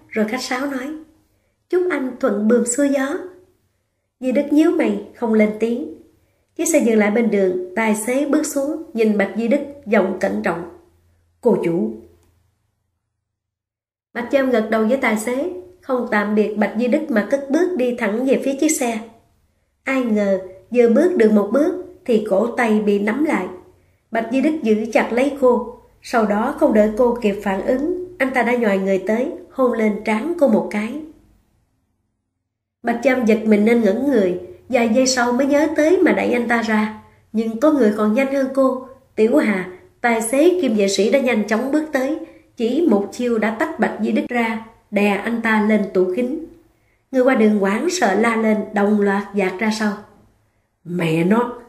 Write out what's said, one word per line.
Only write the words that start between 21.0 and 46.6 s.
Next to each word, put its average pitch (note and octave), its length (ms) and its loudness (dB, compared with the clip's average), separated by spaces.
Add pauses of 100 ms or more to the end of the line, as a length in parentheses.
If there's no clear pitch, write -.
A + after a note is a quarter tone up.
được G#3+ 160 6
một G#3 200 2
bước, D4+ 320 0 (200)
thì G#3+ 260 0
cổ G3 160 2
tay A3+ 340 0
bị G3+ 180 0
nắm A3 260 -2
lại. G#3 220 -2 (640)
Bạch A3+ 220 -4
Di C4 80 0
Đức D#4 220 0
giữ A3 300 0
chặt A#3 200 0
lấy C4+ 280 0
cô, A#3+ 380 2 (240)
sau A3+ 240 0
đó A3 340 -2
không C#4 140 4
đợi G#3+ 240 4
cô A#3 240 2
kịp G3+ 200 -2
phản G3 240 -4
ứng, D4 520 -4
anh C4 160 0
ta B3 80 2
đã A#3+ 140 0
nhòi G#3 220 2
người F#3+ 280 0
tới, A#3+ 260 -2 (180)
hôn B3 220 0
lên G#3+ 320 0
trán B3 360 -2
cô C#4 80 6
một G3+ 220 2
cái. A#3 300 -6 (1800)
Bạch A#3 200 -4
Trâm B3+ 220 0
giật G#3+ 200 4
mình G#3+ 200 4
nên A#3 160 4
ngẩn A3 260 0
người, G3 340 2 (280)
vài A#3 260 2
giây C4 120 4
sau B3 260 0
mới C4+ 140 2
nhớ D4 300 2
tới D#4+ 220 4
mà D4 140 4
đẩy G3 200 0
anh A#3 160 -2
ta A#3 140 0
ra. G#3+ 400 -2 (300)
Nhưng A3 280 -4
có D4+ 120 4
người A3 240 4
còn G#3+ 180 0
nhanh C4+ 200 0
hơn C4 200 -2
cô, B3 340 0 (260)
Tiểu A#3 220 2
Hà, G3+ 340 0 (300)
tài A3+ 220 0
xế E4 400 2
kiêm A#3 120 0
vệ G3+ 140 2
sĩ G3 220 0
đã C#4 80 4
nhanh A3+ 300 0
chóng B3+ 240 -2
bước D4+ 200 0
tới, C4+ 260 -2 (380)
chỉ C4 340 0
một G3+ 220 2
chiêu A#3+ 260 -2
đã A3 200 -2
tách D#4+ 200 -4
Bạch G#3 220 -2
Di G#3+ 120 -2
Đức C#4 160 0
ra, A3+ 380 -4 (240)
đè G3+ 180 2
anh A3+ 340 -2
ta A3 200 2
lên G#3 200 2 (120)
tủ F#3 220 2
kính. B3+ 300 -4 (640)